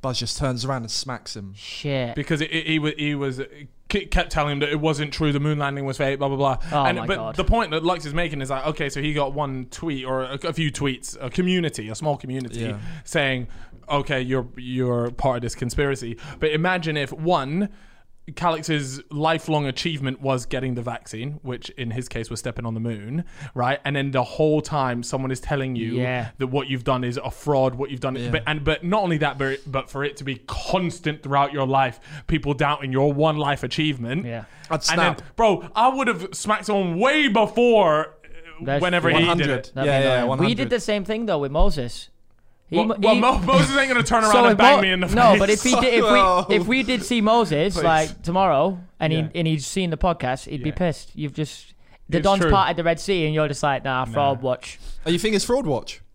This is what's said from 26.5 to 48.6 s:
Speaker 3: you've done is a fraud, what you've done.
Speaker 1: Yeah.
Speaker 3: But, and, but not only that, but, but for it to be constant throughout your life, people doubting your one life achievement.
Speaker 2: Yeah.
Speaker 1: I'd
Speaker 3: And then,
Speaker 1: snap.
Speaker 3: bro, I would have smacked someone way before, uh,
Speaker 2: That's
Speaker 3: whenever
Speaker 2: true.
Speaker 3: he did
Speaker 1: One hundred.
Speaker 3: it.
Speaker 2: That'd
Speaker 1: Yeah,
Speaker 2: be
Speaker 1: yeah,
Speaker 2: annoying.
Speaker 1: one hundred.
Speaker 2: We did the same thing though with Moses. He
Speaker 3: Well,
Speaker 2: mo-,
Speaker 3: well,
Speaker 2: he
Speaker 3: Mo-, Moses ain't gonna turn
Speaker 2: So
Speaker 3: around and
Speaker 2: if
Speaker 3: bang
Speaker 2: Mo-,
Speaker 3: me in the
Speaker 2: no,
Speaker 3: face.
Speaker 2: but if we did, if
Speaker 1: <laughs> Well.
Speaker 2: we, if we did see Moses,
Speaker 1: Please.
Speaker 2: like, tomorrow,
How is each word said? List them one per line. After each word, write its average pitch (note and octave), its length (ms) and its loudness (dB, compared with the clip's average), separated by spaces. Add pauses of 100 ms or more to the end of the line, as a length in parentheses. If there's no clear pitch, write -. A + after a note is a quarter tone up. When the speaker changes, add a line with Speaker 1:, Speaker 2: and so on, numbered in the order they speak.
Speaker 3:
you've B2+ 160 -4
done B2 200 0
is B2 120 -2
a B2+ 140 -6
fraud, C3 460 2
what C3+ 140 -4
you've C3 100 -8
done. C3 160 -4
Speaker 1:
Yeah. A#2+ 140 -4
Speaker 3:
But, D3+ 160 0
and, D3+ 180 -2
but D#3 200 0
not G3+ 180 2
only E3+ 160 2
that, C#3+ 200 -2
but, C3+ 280 -2
but C3 220 -4
for C#3 160 -6
it C#3+ 140 -6
to C#3+ 60 -14
be C3+ 220 -6
constant - 760 -2
throughout C#3 320 0
your C#3 120 0
life, C3 340 2 (260)
people D3+ 260 0
doubting C#3+ 400 0
your C#3 220 4
one D3+ 240 2
life C#3+ 240 0
achievement. C3+ 640 -2
Speaker 2:
Yeah. A#2 180 -10 (260)
Speaker 1:
I'd D#3+ 40 0 (160)
Speaker 3:
And E3+ 100 2
then, E3+ 160 2
Speaker 1:
snap. - 60 -14 (140)
Speaker 3:
bro, G#3+ 380 4
I A#3 140 6
would C4 200 2
have F#3+ 260 -2
smacked G3+ 320 -2
someone F#3+ 320 0
way C#4+ 300 4
before, G#3 800 4
uh, - 0 - (520)
Speaker 2:
That's C#3 220 0
Speaker 3:
whenever F3 260 2
Speaker 2:
true. E3 120 4
Speaker 3:
he E3+ 40 4
did E3+ 40 4
Speaker 1:
One E3+ 100 2
hundred. C#3+ 200 0 (100)
Speaker 3:
it. - 60 -20
Speaker 2:
That'd C3+ 160 0
Speaker 1:
Yeah, C#3 100 4
Speaker 2:
be C3+ 40 2
Speaker 1:
yeah, C3 120 4
Speaker 2:
annoying. B2 120 2
Speaker 1:
one C3 100 0
hundred. F3+ 100 4
Speaker 2:
We A#3 60 2
did A#3+ 140 -2
the A#3+ 120 0
same G#3 260 -2
thing A3 180 -4
though F#3 140 0
with C#3 140 -2
Moses. D3+ 580 2 (600)
He E3 60 0
Speaker 3:
Well, A3 80 4
Speaker 2:
mo-, A3 140 0
Speaker 3:
well, G3 160 6
Speaker 2:
he D3 80 4
Speaker 3:
Mo-, B3+ 160 4
Moses F3 400 4
ain't C4+ 100 2
gonna A#3+ 140 2
turn A#3 220 2
Speaker 2:
So G#3+ 60 6
Speaker 3:
around G#3 140 8
and A#3 80 8
Speaker 2:
if G3+ 60 2
Speaker 3:
bang C4 180 10
Speaker 2:
Mo-, G#3 60 4
Speaker 3:
me F#3+ 100 4
in F#3 80 0
the F3+ 60 0
Speaker 2:
no, G#3+ 240 6
Speaker 3:
face. G#3 80 8
Speaker 2:
but G3 100 4
if G#3+ 160 2
we B3 160 4
did, B3 140 4
if A3+ 80 6
Speaker 1:
<laughs> - 20 4
Well. F#3+ 460 6
Speaker 2:
we, G#3 60 4
if F3+ 100 2
we B3+ 160 2
did A#3 200 0
see A#3 200 0
Moses, G3+ 540 4
Speaker 1:
Please. D#3+ 60 0
Speaker 2:
like, D#3+ 380 2
tomorrow, F3+ 580 2 (220)